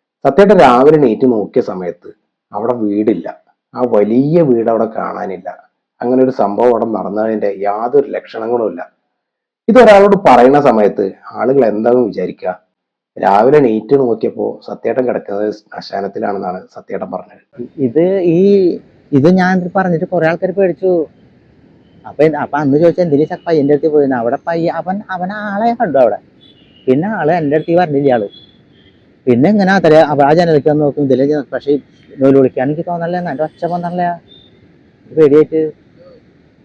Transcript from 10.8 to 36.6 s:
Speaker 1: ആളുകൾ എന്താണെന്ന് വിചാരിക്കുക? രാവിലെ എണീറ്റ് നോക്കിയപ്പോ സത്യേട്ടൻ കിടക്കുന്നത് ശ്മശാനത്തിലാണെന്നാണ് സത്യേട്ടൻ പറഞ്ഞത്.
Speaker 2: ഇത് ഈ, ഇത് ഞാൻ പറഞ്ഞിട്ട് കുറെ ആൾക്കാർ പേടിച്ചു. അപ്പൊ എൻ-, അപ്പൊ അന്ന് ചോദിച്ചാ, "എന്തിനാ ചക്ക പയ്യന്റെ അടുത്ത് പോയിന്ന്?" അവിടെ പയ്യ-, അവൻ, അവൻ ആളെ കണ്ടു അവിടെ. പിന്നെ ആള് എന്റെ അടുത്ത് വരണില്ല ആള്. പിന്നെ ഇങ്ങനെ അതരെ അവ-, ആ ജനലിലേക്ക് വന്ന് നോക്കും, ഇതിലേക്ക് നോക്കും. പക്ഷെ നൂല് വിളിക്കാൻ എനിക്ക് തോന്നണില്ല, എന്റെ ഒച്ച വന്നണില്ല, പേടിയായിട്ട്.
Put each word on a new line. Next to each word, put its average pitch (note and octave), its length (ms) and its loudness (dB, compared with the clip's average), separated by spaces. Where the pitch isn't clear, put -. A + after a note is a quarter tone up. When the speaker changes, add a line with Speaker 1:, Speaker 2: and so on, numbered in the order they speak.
Speaker 1:
ആളുകൾ B2 320 0
എന്താണെന്ന് A2+ 420 0
വിചാരിക്കുക? F#2 540 -8
രാവിലെ G#2 360 4
എണീറ്റ് A#2+ 400 2
നോക്കിയപ്പോ A2+ 680 -4
സത്യേട്ടൻ A#2 420 -4
കിടക്കുന്നത് G#2 420 -4
ശ്മശാനത്തിലാണെന്നാണ് G2 1200 -10
സത്യേട്ടൻ G2 380 -12
പറഞ്ഞത്. - 640 -16
Speaker 2:
ഇത് D#3+ 440 -2
ഈ, F3+ 540 2
ഇത് C#3+ 160 2
ഞാൻ F#3 480 0
പറഞ്ഞിട്ട് F3+ 280 -2
കുറെ E3+ 220 -2
ആൾക്കാർ E3+ 240 -2
പേടിച്ചു. F3+ 560 -2
അപ്പൊ G#2 160 -4
എൻ-, D#3 120 2
അപ്പൊ C#3+ 220 -4
അന്ന് C#3+ 200 0
ചോദിച്ചാ, E3+ 240 2
"എന്തിനാ D3+ 220 0
ചക്ക E3+ 220 -6
പയ്യന്റെ D3 280 2
അടുത്ത് D3 180 0
പോയിന്ന്?" C#3 240 2
അവിടെ A#2 300 -2
പയ്യ-, E3 240 -2
അവൻ, E3 300 -6
അവൻ F#3 220 -8
ആളെ G#3+ 420 -4
കണ്ടു F#3+ 240 -2
അവിടെ. A2 200 2
പിന്നെ C#3+ 220 0
ആള് E3+ 240 -2
എന്റെ D#3 240 -2
അടുത്ത് E3 240 0
വരണില്ല C#3+ 320 0
ആള്. G#2+ 160 -2
പിന്നെ C3 260 2
ഇങ്ങനെ G3 220 2
അതരെ D#3+ 280 4
അവ-, D3 220 2
ആ C#3+ 100 4
ജനലിലേക്ക് E3 360 2
വന്ന് D3+ 160 2
നോക്കും, C#3+ 180 -2
ഇതിലേക്ക് C3+ 320 0
നോക്കും. C3 160 -6
പക്ഷെ C#3 280 -2
നൂല് C3+ 160 4
വിളിക്കാൻ C3 320 2
എനിക്ക് D#3+ 220 -6
തോന്നണില്ല, F3 400 -6
എന്റെ C#3+ 120 -6
ഒച്ച D#3 220 -8
വന്നണില്ല, F3 580 -6
പേടിയായിട്ട്. D#3 560 2